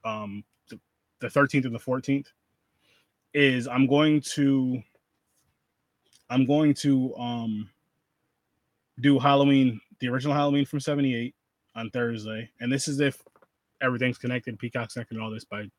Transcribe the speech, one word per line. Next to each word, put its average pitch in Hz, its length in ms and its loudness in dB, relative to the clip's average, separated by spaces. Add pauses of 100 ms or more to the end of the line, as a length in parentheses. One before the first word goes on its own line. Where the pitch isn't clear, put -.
Um, 107 400 -10 (260)
the, 113 100 -18 (400)
the 117 100 -6
thirteenth 139 360 2
and 117 80 -6
the 117 60 -8
fourteenth 135 520 -4 (1000)
is 131 340 2
I'm 127 180 2
going 147 360 4
to, 135 600 0 (1500)
I'm 127 160 2
going 147 260 4
to, 131 420 0
um, 117 540 -6 (1300)
do 139 180 6
Halloween, 139 600 4 (200)
the 127 100 -4
original 131 240 -2
Halloween 143 320 2
from 147 140 -6
seventy-eight 135 560 -2 (400)
on 113 140 -10
Thursday. 110 600 -6 (100)
And 123 120 -4
this 139 160 -2
is 139 120 -4
if 139 220 0 (600)
everything's 127 360 0
connected, 123 420 -6
Peacock's 117 340 -8
connected 117 220 -10
and 110 80 -8
all 110 80 -8
this 110 140 -12
by 104 340 -12